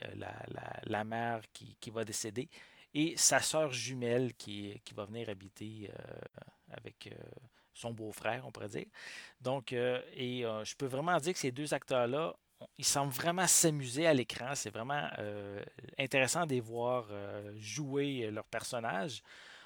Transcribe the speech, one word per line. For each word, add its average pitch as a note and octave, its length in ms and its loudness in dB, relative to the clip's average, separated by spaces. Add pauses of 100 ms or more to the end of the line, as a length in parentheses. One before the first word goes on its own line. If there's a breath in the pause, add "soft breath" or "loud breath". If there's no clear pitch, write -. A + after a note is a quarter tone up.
euh, - 120 -8
la, - 180 -8 (140)
la, - 360 -8
la G#2+ 200 0
mère A#2 360 -2 (120)
qui, A2 280 -16
qui A#2 100 -10
va A2 140 0
décéder A2 440 -4 (440 loud breath)
et D#3+ 240 2
sa C#3 240 8
sœur D#3 320 2
jumelle B2 640 2
qui, G2+ 500 -8
qui - 80 -14
va G#2+ 120 -6
venir A2 240 -8
habiter, G2+ 640 -10
euh, G1+ 300 -12 (520)
avec, - 340 -14
euh, - 80 -12 (580 soft breath)
son A#2 200 -8
beau-frère, A2 540 -4
on B2+ 60 -14
pourrait G#2+ 160 -8
dire. - 180 -6 (540 loud breath)
Donc, B2+ 320 -2
euh, B2 300 2 (120)
et, B2 300 -2
euh, G#2+ 200 -2
je - 100 -6
peux C#3 120 -4
vraiment D3 320 2
dire D3+ 140 0
que - 60 -2
ces C3 140 0
deux C#3+ 200 -2
acteurs-là, C#3 640 2 (260)
on, - 60 -16 (120)
ils C#3 60 -4
semblent C#3 280 4
vraiment F3 340 4
s'amuser D3 600 6
à D#3+ 80 10
l'écran. B2 400 2
C'est A2 160 -4
vraiment, B2+ 380 -2 (100)
euh, G#2 440 -4 (360)
intéressant C3+ 480 4
de C#3+ 80 2
les B2 60 4
voir, A#2 500 0
euh, G2+ 460 -8
jouer, C3+ 680 -2
euh, G#2+ 60 -2
leurs G#2 160 -4
personnages. A#2+ 760 -2 (440 loud breath)